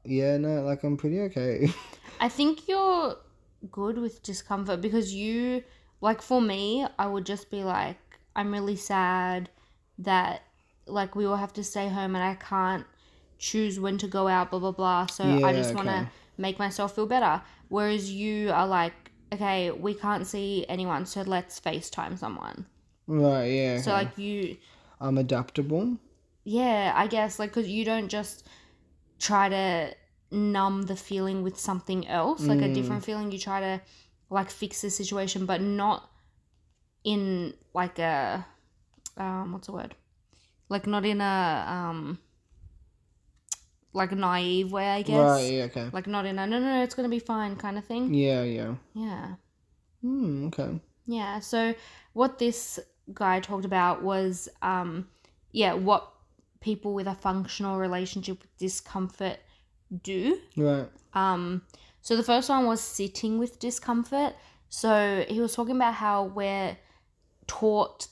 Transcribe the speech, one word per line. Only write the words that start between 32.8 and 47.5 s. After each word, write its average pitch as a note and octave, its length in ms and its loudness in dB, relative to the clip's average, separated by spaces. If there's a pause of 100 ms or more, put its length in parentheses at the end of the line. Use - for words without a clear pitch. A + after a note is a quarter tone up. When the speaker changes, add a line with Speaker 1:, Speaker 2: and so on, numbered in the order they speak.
Speaker 2:
feeling. G#3+ 280 -4
You G3 60 -6
try G3 220 -4
to, F#3+ 200 -2 (480)
like, F#3+ 220 -2
fix - 320 -8
the G3+ 80 -4
situation, F#3+ 560 -2
but F3+ 160 0
not G3+ 480 0 (920)
in, F#3+ 500 0 (200)
like, F3+ 260 -2
a, D#3 440 0 (720)
um, F#3 360 -4
what's F#3 160 -12
the G3 40 -10
word? - 220 -10 (760)
Like, G3 200 -2
not G#3 180 2
in G#3 140 2
a, F3+ 480 2
um, E3 500 -4 (1700)
like, F#3+ 200 0
a G3 40 -2
naive F#3 560 2
way, G3 180 0
I G3+ 120 0
guess. D3 160 4
Speaker 1:
Right, C#3 340 6
yeah, C3 120 0
okay. A#2 280 -6
Speaker 2:
Like, F#3 140 -6
not G3+ 200 -2
in F#3+ 120 -4
a, F#3+ 80 -2
"No, A3+ 120 0
no, B3+ 60 0 (140)
no, B3+ 40 4
it's B3 120 -2
gonna B3 140 -2
be A#3 100 0
fine" G#3+ 380 -4